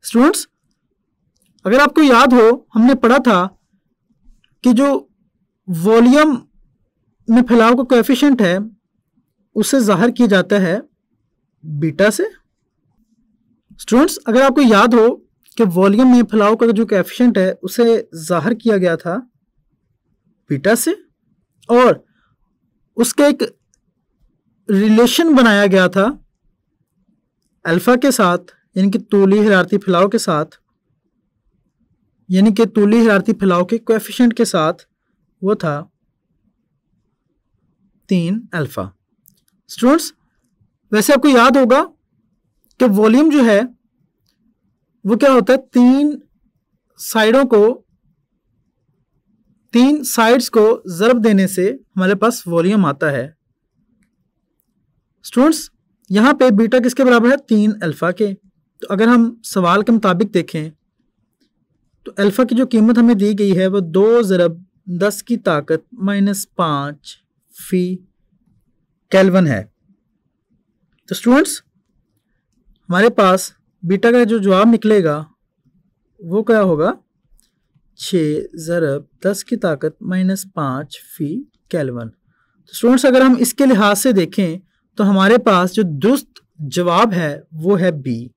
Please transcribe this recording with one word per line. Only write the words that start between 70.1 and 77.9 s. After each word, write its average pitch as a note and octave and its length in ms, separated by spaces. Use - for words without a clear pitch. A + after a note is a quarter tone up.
تو F#3 60
students، C4+ 460
ہمارے F#3+ 220
پاس F#3+ 400
بیٹا G3 280
کا B3 120
جو A3+ 160
جواب G3 280
نکلے G#3+ 360
گا D3+ 200
وہ F#3 240
کیا A3 180
ہوگا؟ F3 300